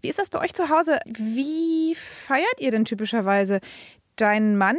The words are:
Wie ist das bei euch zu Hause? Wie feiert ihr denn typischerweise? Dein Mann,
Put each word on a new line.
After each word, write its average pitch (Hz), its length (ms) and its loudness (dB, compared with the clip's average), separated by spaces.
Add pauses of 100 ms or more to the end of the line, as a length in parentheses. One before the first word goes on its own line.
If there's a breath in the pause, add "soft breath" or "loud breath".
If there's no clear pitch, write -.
Wie - 100 -6
ist 302 100 -4
das 392 100 -4
bei - 100 -4
euch - 140 -4
zu 349 140 -2
Hause? 311 380 2
Wie 311 880 -2
feiert 359 640 -2
ihr 269 100 0
denn 220 140 2
typischerweise? 202 720 0 (560 loud breath)
Dein 214 420 4
Mann, 202 220 4